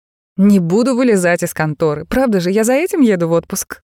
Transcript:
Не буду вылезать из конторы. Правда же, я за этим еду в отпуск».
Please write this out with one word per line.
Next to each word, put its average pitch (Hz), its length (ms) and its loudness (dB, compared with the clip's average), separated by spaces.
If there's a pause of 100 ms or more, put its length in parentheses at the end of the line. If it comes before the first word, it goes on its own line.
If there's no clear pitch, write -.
(360)
Не 196 240 4
буду 220 360 0
вылезать 190 480 0
из 170 100 -6
конторы. 156 520 -2
Правда 233 360 0
же, 180 100 -2
я 220 140 0
за 247 80 2
этим 330 260 -2
еду 185 300 2
в - 20 -4
отпуск». - 500 -6 (100)